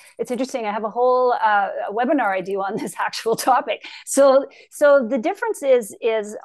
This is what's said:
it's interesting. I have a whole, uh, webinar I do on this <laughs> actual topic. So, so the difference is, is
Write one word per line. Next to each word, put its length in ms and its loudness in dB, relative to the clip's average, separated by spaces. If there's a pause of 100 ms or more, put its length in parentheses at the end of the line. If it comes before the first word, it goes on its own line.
(180)
it's 140 -8
interesting. 340 -6
I 60 -4
have 120 -6
a 60 -6
whole, 440 2
uh, 360 0 (220)
webinar 440 0
I 60 -2
do 220 -4
on 140 -6
this 180 -8
<laughs> 40 -8
actual 360 -4
topic. 500 0 (200)
So, 420 4 (240)
so 360 6
the 120 0
difference 420 -4
is, 400 2
is 440 -2